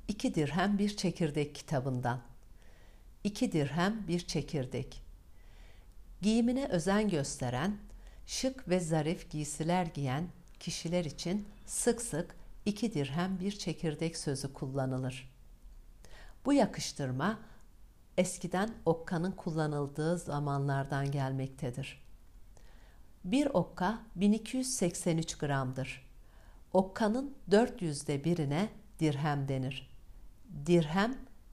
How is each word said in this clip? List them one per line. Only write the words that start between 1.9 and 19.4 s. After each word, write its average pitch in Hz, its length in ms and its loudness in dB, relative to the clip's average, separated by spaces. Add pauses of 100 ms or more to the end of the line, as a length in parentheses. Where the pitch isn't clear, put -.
İki 208 280 0
dirhem 170 560 2
bir 170 120 2
çekirdek. 131 800 -4 (1200)
Giyimine 240 440 4
özen 196 420 4
gösteren, 143 720 0 (480)
şık - 420 -2
ve 180 120 4
zarif 160 500 0
giysiler 160 560 0
giyen 143 420 -2 (320)
kişiler 170 440 -2
için 180 440 -4 (180)
sık - 360 0
sık - 340 -4 (300)
iki 214 280 0
dirhem 170 460 0
bir 196 120 -2
çekirdek 165 640 -2
sözü 135 360 -2
kullanılır. 131 800 -2 (1120)
Bu 277 80 4
yakıştırma 170 840 2 (800)
eskiden 185 540 0 (160)
okkanın 165 460 2
kullanıldığı 151 840 0